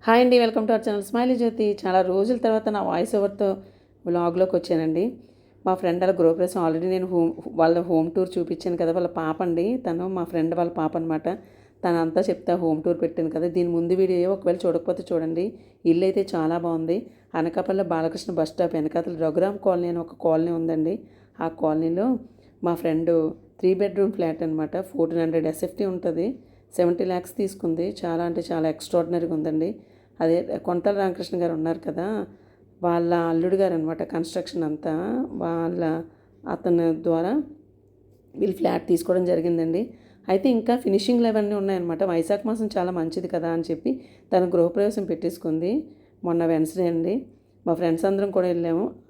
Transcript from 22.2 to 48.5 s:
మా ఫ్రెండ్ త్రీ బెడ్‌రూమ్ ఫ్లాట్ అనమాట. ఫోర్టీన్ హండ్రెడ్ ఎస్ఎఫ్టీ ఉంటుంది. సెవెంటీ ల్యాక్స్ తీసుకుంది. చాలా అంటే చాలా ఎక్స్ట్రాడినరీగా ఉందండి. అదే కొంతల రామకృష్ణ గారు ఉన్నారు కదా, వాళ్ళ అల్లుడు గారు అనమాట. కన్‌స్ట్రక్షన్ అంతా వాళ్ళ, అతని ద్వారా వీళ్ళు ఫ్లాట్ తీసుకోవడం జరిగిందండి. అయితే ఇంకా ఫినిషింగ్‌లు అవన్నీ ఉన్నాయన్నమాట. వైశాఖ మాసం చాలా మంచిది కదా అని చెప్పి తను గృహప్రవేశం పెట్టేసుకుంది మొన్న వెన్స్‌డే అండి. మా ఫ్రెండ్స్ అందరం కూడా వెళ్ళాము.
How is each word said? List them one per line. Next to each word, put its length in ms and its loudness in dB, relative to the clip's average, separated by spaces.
మా 180 2
ఫ్రెండ్ 320 2
త్రీ 140 4
బెడ్‌రూమ్ 380 2
ఫ్లాట్ 320 -2
అనమాట. 320 -2
ఫోర్టీన్ 320 0
హండ్రెడ్ 300 0
ఎస్ఎఫ్టీ 400 -4
ఉంటుంది. 340 -2
సెవెంటీ 280 2
ల్యాక్స్ 360 -4
తీసుకుంది. 460 -2
చాలా 260 -2
అంటే 120 -4
చాలా 240 0
ఎక్స్ట్రాడినరీగా 640 -2
ఉందండి. 320 -2
అదే 140 4
కొంతల 360 0
రామకృష్ణ 400 -4
గారు 120 0
ఉన్నారు 320 -2
కదా, 200 -6
వాళ్ళ 320 2
అల్లుడు 320 2
గారు 160 2
అనమాట. 260 -2
కన్‌స్ట్రక్షన్ 600 -4
అంతా 280 -4
వాళ్ళ, 380 -2
అతని 320 2
ద్వారా 280 2
వీళ్ళు 240 0
ఫ్లాట్ 320 0
తీసుకోవడం 340 2
జరిగిందండి. 560 0
అయితే 160 2
ఇంకా 160 0
ఫినిషింగ్‌లు 480 2
అవన్నీ 300 0
ఉన్నాయన్నమాట. 420 -2
వైశాఖ 420 0
మాసం 320 -2
చాలా 220 0
మంచిది 280 -4
కదా 280 -2
అని 140 -2
చెప్పి 220 -2
తను 220 4
గృహప్రవేశం 580 2
పెట్టేసుకుంది 600 -2
మొన్న 220 0
వెన్స్‌డే 480 2
అండి. 220 -2
మా 60 2
ఫ్రెండ్స్ 320 0
అందరం 320 0
కూడా 100 2
వెళ్ళాము. 380 0